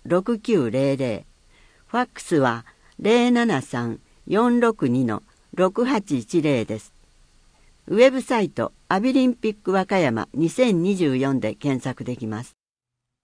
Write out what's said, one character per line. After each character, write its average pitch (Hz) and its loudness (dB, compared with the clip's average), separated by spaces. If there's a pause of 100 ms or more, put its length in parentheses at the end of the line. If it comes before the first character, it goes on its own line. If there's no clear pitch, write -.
六 190 0
九 175 0
零 135 0
零。 123 -4 (600)
フ - -8
ァ 247 0
ッ 247 -6
ク - -16
ス - -2
は、 120 0 (320)
零 240 2
七 233 2
三 120 -6 (280)
四 240 2
六 226 2
二 127 0
の 110 -4 (320)
六 190 0
八 208 -2
一 147 -2
零 135 0
で 110 -8
す。 - -20 (920)
ウ 190 -2
ェ 254 8
ブ 254 -2
サ 240 0
イ 175 0
ト、 - -4 (160)
ア 190 0
ビ 247 2
リ 262 4
ン 247 2
ピ 220 -4
ッ 208 -6
ク 185 -2
和 190 2
歌 190 -2
山 120 0
二 160 0
千 208 2
二 196 0
十 151 2
四 135 0
で 107 -4
検 135 -4
索 127 -8
で 123 -6
き 117 -8
ま 110 -6
す。 - -20 (720)